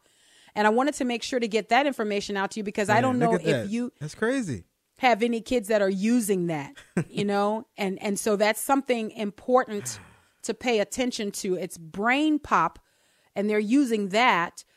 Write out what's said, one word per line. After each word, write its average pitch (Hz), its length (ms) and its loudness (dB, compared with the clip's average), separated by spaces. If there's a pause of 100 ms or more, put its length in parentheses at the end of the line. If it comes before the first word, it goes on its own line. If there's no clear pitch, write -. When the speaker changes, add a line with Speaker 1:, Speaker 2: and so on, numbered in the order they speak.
(560)
Speaker 1:
And 214 120 2
I 214 40 6
wanted 269 240 2
to 269 100 -2
make 240 180 -2
sure 254 160 -2
to 233 80 0
get 202 220 -2
that 262 160 4
information 208 500 -2
out 196 160 -2
to - 80 -8
you 208 40 -6
because 202 260 -2
I 208 60 4
Speaker 2:
Man, 240 80 4
Speaker 1:
don't 254 160 0
Speaker 2:
look - 100 4
Speaker 1:
know - 60 4
Speaker 2:
at 170 60 0
Speaker 1:
if 160 40 -12
Speaker 2:
that. 127 240 0
Speaker 1:
you 240 320 -4
Speaker 2:
That's 151 140 -10
crazy. 214 480 -2 (340)
Speaker 1:
have 233 240 4
any 233 180 0
kids 226 280 -2
that 214 160 2
are 190 60 2
using 196 580 2
that, 147 260 -6 (220)
Speaker 2:
<laughs> 165 140 -2
Speaker 1:
you 208 140 -4
know? 208 440 -2 (100)
And, 190 240 -4
and 202 180 -4
so 214 160 0
that's 214 240 2
something 254 520 0
important 220 880 -2 (420)
to 226 140 -4
pay 240 240 0
attention 233 540 -2
to. 190 220 -4
It's 175 220 -8
Brain 247 640 0
Pop, 170 400 0 (560)
and 202 120 -2
they're 214 120 2
using 220 500 2
that 202 540 2 (140)